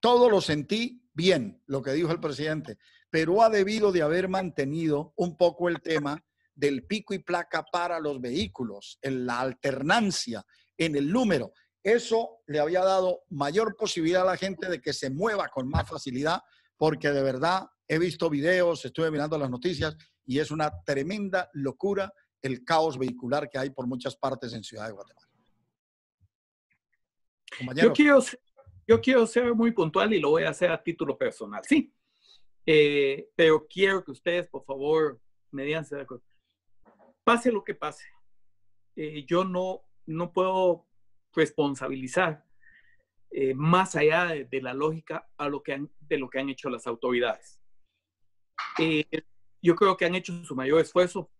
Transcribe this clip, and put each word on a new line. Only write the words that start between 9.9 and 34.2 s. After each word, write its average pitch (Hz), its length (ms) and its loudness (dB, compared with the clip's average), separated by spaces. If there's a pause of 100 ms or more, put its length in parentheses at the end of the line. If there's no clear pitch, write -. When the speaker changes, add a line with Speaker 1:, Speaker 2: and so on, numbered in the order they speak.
Speaker 1:
en 160 180 0
el 143 160 0
número. 185 440 0 (280)
Eso 226 640 0
le 147 140 -2
había 175 240 2
dado 185 460 2
mayor 175 440 0
posibilidad 180 460 0
a 185 120 2
la 170 40 -2
gente 185 320 -6
de 165 140 -4
que 147 100 -4
se 135 160 -6
mueva 180 400 -2
con 131 180 -6
más 143 220 -2
facilidad, 147 540 -4 (340)
porque 156 340 0
de 139 120 0
verdad 156 460 0 (200)
he 156 100 0
visto 170 300 0
videos, 165 560 2
estuve 160 260 -2
mirando 151 280 -2
las 143 100 -2
noticias, 151 480 -4 (300)
y 131 140 0
es 156 100 -2
una 151 200 -2 (140)
tremenda 180 680 -2
locura 190 580 -4 (300)
el 131 220 -6
caos 160 340 2
vehicular 131 500 -4
que - 80 -10
hay 135 140 -4
por 131 160 -8
muchas 127 280 -6
partes 131 380 -6
en 117 100 -10
Ciudad 107 260 -12
de 110 40 -12
Guatemala. - 340 -20 (2250)
Compañeros. 139 300 4
Speaker 2:
Yo - 60 6
quiero 294 260 8
ser, - 200 -6 (460)
yo 226 140 6
quiero 247 260 4
ser 240 280 0
muy 226 180 2
puntual 190 400 0
y 190 80 2
lo 147 100 0
voy 160 140 2
a 160 60 0
hacer 170 200 0
a 165 120 -4
título 165 340 -4
personal, 104 480 -6
sí. - 280 2 (760)
Eh, 143 680 2
pero 156 320 4
quiero 190 380 0
que - 80 -16
ustedes, 175 360 -4